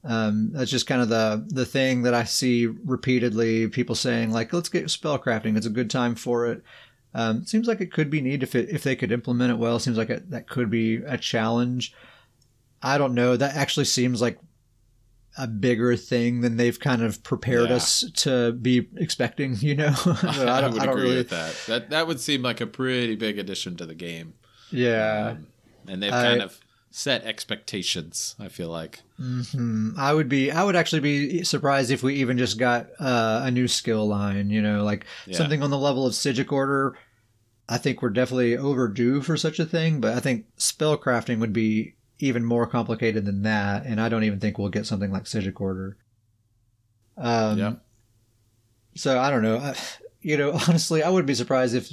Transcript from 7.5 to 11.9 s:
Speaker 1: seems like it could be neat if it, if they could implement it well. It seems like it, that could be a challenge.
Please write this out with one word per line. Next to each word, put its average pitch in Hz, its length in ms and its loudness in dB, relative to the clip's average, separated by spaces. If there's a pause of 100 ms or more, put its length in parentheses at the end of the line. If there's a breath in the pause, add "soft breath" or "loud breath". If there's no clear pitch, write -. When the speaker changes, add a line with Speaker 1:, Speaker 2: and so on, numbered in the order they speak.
Speaker 1:
seems 226 180 2
like 208 140 0
it 180 100 -6
could 156 160 0
be 151 140 0
neat 131 200 -2
if 135 120 -6
it, 117 160 0
if 160 120 -4
they 131 140 0
could 113 160 -2
implement 123 400 0
it 113 60 0
well. 117 180 2
It 117 40 0
seems 117 180 0
like 113 100 0
it, - 220 -6
that 117 180 -8
could 120 220 0
be 113 260 2 (100)
a 123 120 -4
challenge. 120 760 0 (920 loud breath)